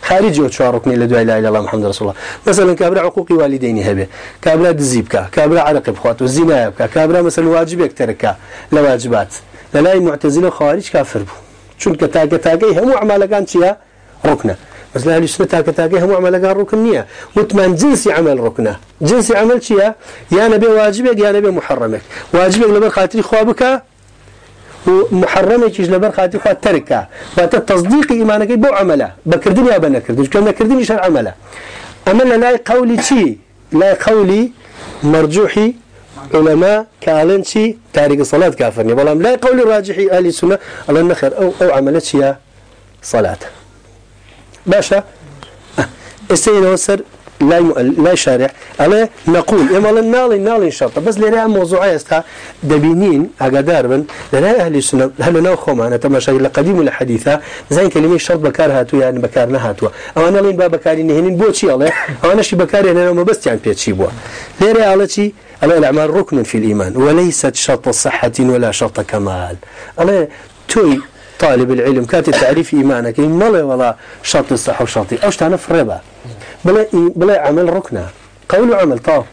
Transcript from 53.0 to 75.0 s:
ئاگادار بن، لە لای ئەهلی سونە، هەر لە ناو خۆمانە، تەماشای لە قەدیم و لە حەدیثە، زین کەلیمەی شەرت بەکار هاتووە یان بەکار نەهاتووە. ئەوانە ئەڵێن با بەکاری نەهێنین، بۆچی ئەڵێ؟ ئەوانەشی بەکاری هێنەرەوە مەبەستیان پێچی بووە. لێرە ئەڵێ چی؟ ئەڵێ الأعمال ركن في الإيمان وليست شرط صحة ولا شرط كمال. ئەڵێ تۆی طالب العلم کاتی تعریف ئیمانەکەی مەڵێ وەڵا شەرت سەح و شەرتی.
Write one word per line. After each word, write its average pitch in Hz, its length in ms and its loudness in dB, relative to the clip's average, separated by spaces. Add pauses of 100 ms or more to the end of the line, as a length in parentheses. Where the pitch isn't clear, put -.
ئاگادار 139 500 0
بن، 135 100 0 (320)
لە 135 100 0
لای 214 180 2
ئەهلی 156 280 0
سونە، 131 160 2 (200)
هەر 175 120 2
لە 160 100 2
ناو 185 160 2
خۆمانە، 120 400 -2
تەماشای 135 420 2
لە 139 100 0
قەدیم 175 240 2
و 156 80 2
لە 131 100 0
حەدیثە، 131 380 -2 (400)
زین 180 180 2
کەلیمەی 160 320 2
شەرت 165 200 0
بەکار 151 320 2
هاتووە 131 260 0
یان 127 220 -2
بەکار 120 300 0
نەهاتووە. 113 340 -4 (260)
ئەوانە 170 240 2
ئەڵێن 202 200 2
با 180 140 2
بەکاری 160 360 0
نەهێنین، 170 320 2
بۆچی 214 300 2
ئەڵێ؟ 135 180 2 (320)
ئەوانەشی 190 400 0
بەکاری 196 300 2
هێنەرەوە 175 280 2
مەبەستیان 175 460 0
پێچی 107 320 -2
بووە. 92 120 0 (500)
لێرە 220 320 4
ئەڵێ 190 220 2
چی؟ 208 200 -2 (280)
ئەڵێ 160 200 2
الأعمال 151 360 2
ركن 143 260 0
في - 140 -4
الإيمان 104 380 0
وليست 151 600 2
شرط - 340 -2
صحة - 500 -2
ولا 123 320 2
شرط - 260 -4 (140)
كمال. 92 440 -6 (440)
ئەڵێ 175 280 0 (440)
تۆی 156 280 2 (400)
طالب 127 320 2
العلم 127 340 0
کاتی 160 260 0
تعریف 139 420 0
ئیمانەکەی 135 560 0 (120)
مەڵێ 208 280 2
وەڵا 127 220 0 (380)
شەرت 139 260 0 (100)
سەح 127 160 -4
و 120 120 -2
شەرتی. 107 300 -4